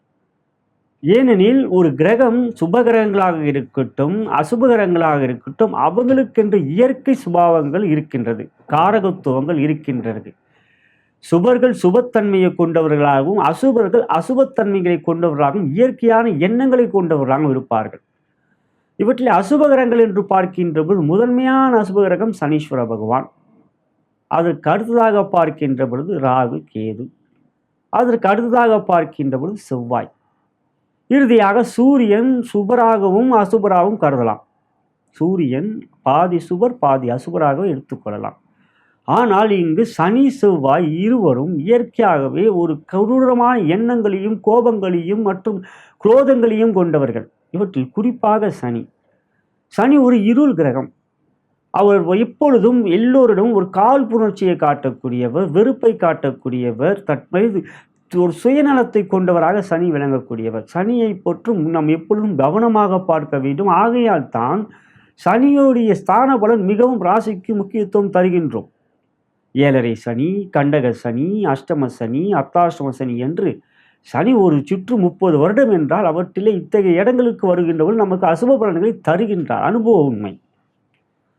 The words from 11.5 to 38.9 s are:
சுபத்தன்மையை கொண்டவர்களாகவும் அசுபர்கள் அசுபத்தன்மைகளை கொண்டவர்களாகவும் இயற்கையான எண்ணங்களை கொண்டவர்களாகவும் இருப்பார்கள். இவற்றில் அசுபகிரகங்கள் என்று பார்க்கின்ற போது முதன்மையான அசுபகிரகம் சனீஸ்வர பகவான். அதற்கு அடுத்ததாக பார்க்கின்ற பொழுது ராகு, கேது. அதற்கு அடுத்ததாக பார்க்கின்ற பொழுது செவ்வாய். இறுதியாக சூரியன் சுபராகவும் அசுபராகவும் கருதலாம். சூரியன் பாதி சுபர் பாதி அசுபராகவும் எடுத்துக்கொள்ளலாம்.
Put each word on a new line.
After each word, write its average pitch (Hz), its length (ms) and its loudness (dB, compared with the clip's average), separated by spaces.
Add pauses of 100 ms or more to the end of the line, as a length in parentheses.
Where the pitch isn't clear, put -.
சுபத்தன்மையை 196 720 0
கொண்டவர்களாகவும் 156 920 0
அசுபர்கள் 226 560 0
அசுபத்தன்மைகளை 196 960 -2
கொண்டவர்களாகவும் 165 680 -2
இயற்கையான 233 600 0
எண்ணங்களை 233 560 0
கொண்டவர்களாகவும் 156 640 0
இருப்பார்கள். 123 520 -4 (960)
இவற்றில் 247 340 0
அசுபகிரகங்கள் 247 720 2
என்று 202 260 2
பார்க்கின்ற 180 580 -2
போது 180 180 0
முதன்மையான 247 800 2
அசுபகிரகம் 196 580 0
சனீஸ்வர 147 480 -2
பகவான். 113 440 -4 (960)
அதற்கு 156 440 -2
அடுத்ததாக 220 540 2
பார்க்கின்ற 151 600 -2
பொழுது 151 320 -6
ராகு, 131 440 -2 (100)
கேது. 110 360 -10 (800)
அதற்கு 226 400 0
அடுத்ததாக 233 520 2
பார்க்கின்ற 156 560 -2
பொழுது 180 200 -6
செவ்வாய். 120 540 -8 (960)
இறுதியாக 233 560 4
சூரியன் 247 800 2 (100)
சுபராகவும் 220 800 2
அசுபராகவும் 202 640 2
கருதலாம். 123 420 0 (720)
சூரியன் 170 760 -4 (140)
பாதி 170 380 0 (100)
சுபர் 240 300 -2
பாதி 135 300 0
அசுபராகவும் 156 600 -2
எடுத்துக்கொள்ளலாம். 107 680 -10 (680)